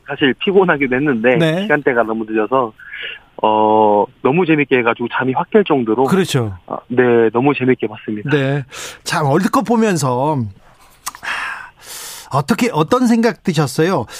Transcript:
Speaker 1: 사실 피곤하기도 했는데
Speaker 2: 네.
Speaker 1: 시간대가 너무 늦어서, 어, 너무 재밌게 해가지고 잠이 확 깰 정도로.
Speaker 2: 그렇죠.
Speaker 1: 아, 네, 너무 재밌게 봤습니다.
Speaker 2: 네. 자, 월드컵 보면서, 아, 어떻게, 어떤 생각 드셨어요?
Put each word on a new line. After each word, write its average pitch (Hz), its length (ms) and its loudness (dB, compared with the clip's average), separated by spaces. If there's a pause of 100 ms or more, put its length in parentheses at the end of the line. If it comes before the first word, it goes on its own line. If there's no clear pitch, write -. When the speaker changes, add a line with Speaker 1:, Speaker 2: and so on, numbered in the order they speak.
Speaker 1:
사실 139 260 -2
피곤하기도 170 600 0
했는데 127 420 2
Speaker 2:
네. 165 240 0
Speaker 1:
시간대가 147 420 0
너무 110 240 -4
늦어서, 110 460 0 (680)
어, 107 600 4 (200)
너무 160 220 2
재밌게 147 340 2
해가지고 117 340 -2
잠이 131 200 -2
확 - 180 -4
깰 208 140 4
정도로. 123 400 0
Speaker 2:
그렇죠. 131 520 0 (100)
Speaker 1:
아, - 120 -8 (100)
네, 123 140 2 (280)
너무 131 220 2
재밌게 127 340 0
봤습니다. 107 440 -8
Speaker 2:
네. 139 340 0 (380)
자, 165 200 -4
월드컵 185 420 0
보면서, 156 720 0 (840)
아, - 1160 -10
어떻게, 220 360 0
어떤 233 340 2
생각 233 360 2
드셨어요? 156 640 0 (140)